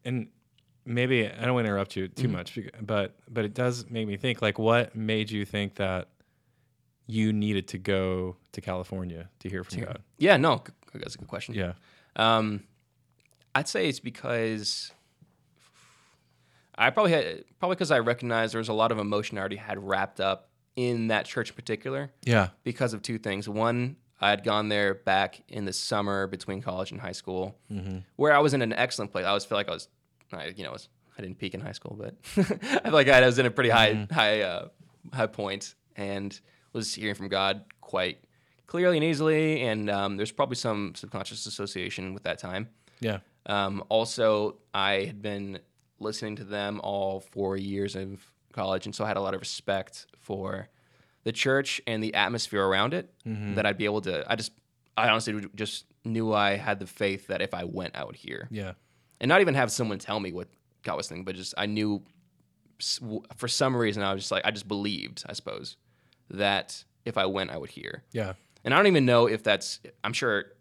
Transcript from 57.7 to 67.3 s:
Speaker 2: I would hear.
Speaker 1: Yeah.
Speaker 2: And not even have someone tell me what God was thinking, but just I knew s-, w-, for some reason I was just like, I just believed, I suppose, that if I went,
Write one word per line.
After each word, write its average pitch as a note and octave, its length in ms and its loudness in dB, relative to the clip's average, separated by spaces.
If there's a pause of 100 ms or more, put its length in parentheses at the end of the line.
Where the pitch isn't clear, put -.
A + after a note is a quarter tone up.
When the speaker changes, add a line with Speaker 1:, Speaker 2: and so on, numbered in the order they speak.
Speaker 2:
I C#2 100 -6
would - 80 -16
hear. - 340 -12
Speaker 1:
Yeah. G2 240 -8 (460)
Speaker 2:
And A#2+ 80 -2
not F3+ 140 8
even E3+ 140 4
have B2 160 4
someone G#2+ 280 -2
tell G#2 220 -4
me F#2 100 -6
what F2 160 -8 (360)
God D#2+ 120 -4
was D2 140 -6
thinking, F2+ 160 -12
but F#2 100 -8
just F#2 220 -10
I G2 80 -2
knew G#2 360 0 (800)
s-, - 200 -4
w-, A2+ 240 -8 (120)
for B2 140 -6
some C3 260 2
reason G#2+ 280 0
I G2 100 0
was G2 100 -4
just - 80 -4
like, G2 140 0
I A2 60 2
just G2+ 180 -10
believed, G2+ 580 -4
I F#2 60 -12
suppose, - 420 -10 (540)
that G2 380 0 (360)
if A2+ 140 -4
I F#2+ 80 2
went, F#2+ 260 -2